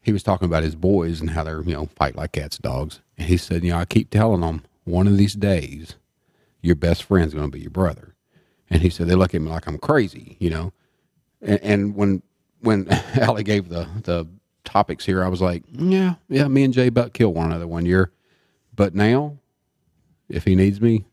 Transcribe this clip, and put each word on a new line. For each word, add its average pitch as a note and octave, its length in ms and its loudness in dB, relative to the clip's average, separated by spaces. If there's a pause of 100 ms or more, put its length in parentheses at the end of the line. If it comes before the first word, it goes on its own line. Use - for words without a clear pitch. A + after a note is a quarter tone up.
he A2+ 120 0
was G2 120 0
talking F#2 220 0
about D#2+ 180 0
his D#2 100 -4
boys E2+ 460 0
and D#2+ 100 -4
how E2 140 -4
they're, D#2 180 -8
you E2 120 -4
know, D2+ 200 -8
fight C#2+ 220 -2
like D#2 160 -8
cats D2 240 -8
and - 80 -20
dogs. C2+ 360 -6 (160)
And D#2+ 120 -6
he F2 80 4
said, E2+ 260 -4
"You F2 80 0
know, E2+ 80 0
I F2 60 -2
keep - 260 0
telling G#2+ 300 2
them D#2+ 240 -4 (200)
one F2+ 220 2
of G2+ 100 4
these G2+ 180 2
days, E2+ 600 -4 (640)
your E2+ 140 2
best E2+ 300 0
friend's E2+ 300 2
gonna D2 140 -4
be C#2 120 -12
your D#2 100 -14
brother." E2+ 460 -4 (520)
And E2+ 140 2
he F2+ 80 4
said, E2+ 160 -4
"They F2+ 80 2
look F#2 200 4
at E2+ 60 -2
me D#2 100 -4
like D#2+ 180 -8
I'm C#2+ 100 -8
crazy," - 600 -2
you E2+ 100 0
know. D#2+ 220 -6 (680)
And, G3+ 220 2
and G2+ 320 0
when, G2 280 0 (400)
when G#2+ 260 2
<laughs> - 260 -2
Allie A2 300 2
gave G2+ 240 0
the, E2+ 180 -6 (160)
the E2+ 240 -4 (380)
topics - 400 -2
here, F#2 180 0
I F#2 60 0
was F#2 120 -4
like, F2 300 -2
"Yeah, F#3 440 0 (140)
yeah, C#3+ 200 2
me C3+ 160 4
and C3 100 2
Jay B2 140 4
about A#2+ 240 0
killed G2 240 2
one E2 100 -2
another E2+ 220 -4
one E2+ 180 -2
year. F#2 240 4 (640)
But G2 220 0
now, C3 400 2 (920)
if - 160 -6
he F#2+ 120 4
needs G2 240 4
me A2+ 320 2